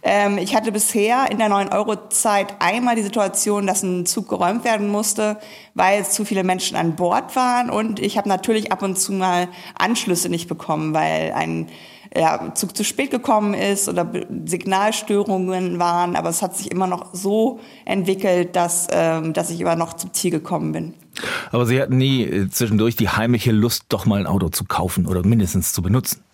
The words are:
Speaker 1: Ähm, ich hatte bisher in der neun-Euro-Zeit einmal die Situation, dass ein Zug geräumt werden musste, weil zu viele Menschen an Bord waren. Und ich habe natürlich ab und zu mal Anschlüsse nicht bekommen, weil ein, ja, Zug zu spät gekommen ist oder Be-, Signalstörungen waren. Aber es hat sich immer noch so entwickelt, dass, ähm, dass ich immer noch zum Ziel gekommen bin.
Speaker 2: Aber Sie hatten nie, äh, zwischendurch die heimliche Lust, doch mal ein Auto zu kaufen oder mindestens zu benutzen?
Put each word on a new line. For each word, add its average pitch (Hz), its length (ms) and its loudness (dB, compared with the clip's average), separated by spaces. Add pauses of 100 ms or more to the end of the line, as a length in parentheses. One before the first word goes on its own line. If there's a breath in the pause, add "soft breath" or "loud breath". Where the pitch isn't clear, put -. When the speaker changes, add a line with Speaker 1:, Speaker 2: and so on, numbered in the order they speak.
Speaker 1:
Ähm, 202 340 2
ich 185 160 -2
hatte 220 160 2
bisher 214 640 2
in 208 60 0
der 214 100 2
neun-Euro-Zeit 202 1120 0
einmal 233 340 2
die 226 80 2
Situation, 202 640 0
dass 190 160 0
ein 180 240 -2
Zug - 220 -2
geräumt 190 360 0
werden 208 240 0
musste, 214 500 0 (360 loud breath)
weil 196 320 2
zu 208 180 -2
viele 190 200 0
Menschen 185 320 0
an 170 180 2
Bord 185 400 0
waren. 247 340 2
Und 214 300 -2
ich - 180 -2
habe 202 120 0
natürlich 208 420 0
ab 190 120 -2
und 190 140 -2
zu - 160 -2
mal 180 360 2 (280 loud breath)
Anschlüsse 180 520 0
nicht 170 200 -4
bekommen, 156 440 -4
weil 156 420 0
ein, 165 340 -4 (460 loud breath)
ja, 160 400 0
Zug - 220 -4
zu 208 80 -4
spät 277 260 -4
gekommen 214 440 0
ist 196 340 0
oder 175 160 -2
Be-, - 220 -6 (180)
Signalstörungen 190 1300 0
waren. 175 380 2
Aber 165 120 -2
es 165 140 -2
hat 185 140 -4
sich - 140 -8
immer 185 160 0
noch 180 280 -6
so 214 460 0 (260 loud breath)
entwickelt, 185 720 0
dass, 175 360 0
ähm, 165 400 0
dass 175 180 -2
ich 170 100 -6
immer 170 160 0
noch 165 180 -2
zum - 180 -12
Ziel 175 200 0
gekommen 156 400 -2
bin. 160 220 -6 (560 loud breath)
Speaker 2:
Aber 123 140 2
Sie 123 160 4
hatten 131 160 2
nie, 131 280 4
äh, 95 260 0
zwischendurch 113 460 2
die 101 120 2
heimliche 117 440 2
Lust, 110 360 2
doch 107 160 -2
mal 101 160 4
ein 90 60 -2
Auto 92 240 2
zu - 140 -6
kaufen 90 420 0
oder 90 180 0
mindestens 95 480 2
zu - 80 -2
benutzen? 98 420 0 (120)